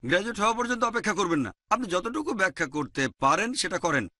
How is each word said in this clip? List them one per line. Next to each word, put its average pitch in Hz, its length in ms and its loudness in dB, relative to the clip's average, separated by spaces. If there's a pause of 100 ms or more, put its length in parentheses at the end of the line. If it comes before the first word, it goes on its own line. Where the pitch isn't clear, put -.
গ্র্যাজুয়েট 202 340 0
হওয়া 220 140 4
পর্যন্ত 240 300 0
অপেক্ষা 226 300 0
করবেন 170 260 2
না। 113 140 -4 (160)
আপনি 240 180 0
যতটুকু 233 460 -2
ব্যাখ্যা 185 340 0
করতে 139 420 -2 (100)
পারেন, 175 340 2
সেটা 180 260 -2
করেন। 143 280 0 (120)